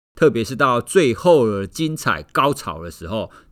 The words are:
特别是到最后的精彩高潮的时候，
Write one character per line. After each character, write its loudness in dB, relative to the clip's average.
特 6
别 0
是 -8
到 2
最 2
后 4
的 -4
精 -6
彩 -4
高 0
潮 -10
的 -12
时 -14
候， -6